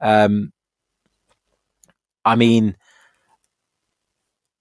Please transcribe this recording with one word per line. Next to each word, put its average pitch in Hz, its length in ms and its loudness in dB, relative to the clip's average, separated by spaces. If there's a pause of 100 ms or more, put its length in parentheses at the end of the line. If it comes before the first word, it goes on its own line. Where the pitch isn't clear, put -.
Um, 107 500 -2 (1700)
I 113 100 0
mean, 113 400 2 (1900)